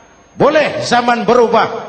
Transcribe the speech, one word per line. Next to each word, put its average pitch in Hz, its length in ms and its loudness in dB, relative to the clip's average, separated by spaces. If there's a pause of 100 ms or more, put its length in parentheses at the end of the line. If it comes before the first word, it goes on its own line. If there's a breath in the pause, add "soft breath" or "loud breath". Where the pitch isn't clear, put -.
(360)
Boleh 277 480 0
zaman 240 400 0
berubah, 214 440 2 (200)